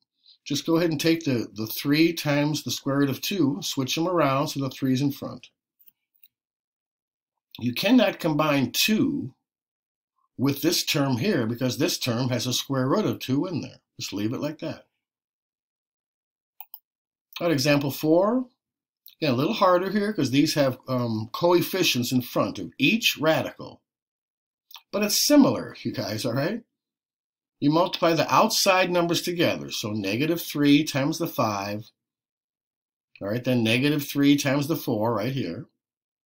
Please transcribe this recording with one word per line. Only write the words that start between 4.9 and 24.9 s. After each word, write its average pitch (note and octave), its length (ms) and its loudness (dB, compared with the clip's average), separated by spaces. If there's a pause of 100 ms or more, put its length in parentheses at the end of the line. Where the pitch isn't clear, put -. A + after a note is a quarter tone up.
in C#3 120 0
front. - 360 -14 (2000)
You A#2+ 140 -4
cannot A3+ 440 4
combine D3 540 0
two - 600 0 (1040)
with C#3 240 0
this F3 240 0
term C#3 320 0
here D3+ 280 0
because A#2+ 300 -4
this D3+ 220 -2
term B2 320 -2
has B2 160 -2
a B2 60 -2
square C3 360 -2
root G3 160 0
of A#2+ 140 -2
two C#3+ 260 -2
in F3+ 160 -6
there. - 220 -16 (180)
Just - 140 -10
leave G#2+ 180 -4
it - 80 -6
like D3 200 -6
that. - 260 -10 (2500)
All F3 100 0
right, E3 40 4
example C#3+ 380 2
four. G3 560 2 (760)
Again, C#3 140 0
a - 20 0
little D#3 160 0
harder F#3 380 2
here G#3 240 -2
'cause B2+ 160 -2
these D3+ 240 2
have, C3+ 240 0 (100)
um, A#2 460 -2
coefficients E3+ 760 2
in B2+ 120 2
front G#2 360 -4
of F2 200 -10
each G#3 400 2
radical. C3+ 640 -2 (1080)